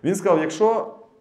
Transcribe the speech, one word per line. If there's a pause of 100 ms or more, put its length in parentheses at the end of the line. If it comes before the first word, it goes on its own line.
Він
сказав,
«Якщо (260)